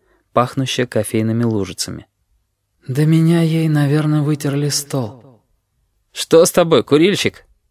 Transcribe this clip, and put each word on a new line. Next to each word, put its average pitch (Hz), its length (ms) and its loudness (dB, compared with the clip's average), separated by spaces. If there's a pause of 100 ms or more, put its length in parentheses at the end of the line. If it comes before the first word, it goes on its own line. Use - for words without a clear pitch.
(320)
пахнущая 123 540 -2
кофейными 113 580 -2
лужицами. 98 640 -6 (800)
«До 135 180 -2
меня 160 360 4
ей, 160 280 0
наверное, 151 520 0
вытерли 147 460 -4
стол». 127 720 -8 (720)
«Что - 340 4
с - 60 0
тобой, 165 320 2
курильщик?» 156 640 0 (260)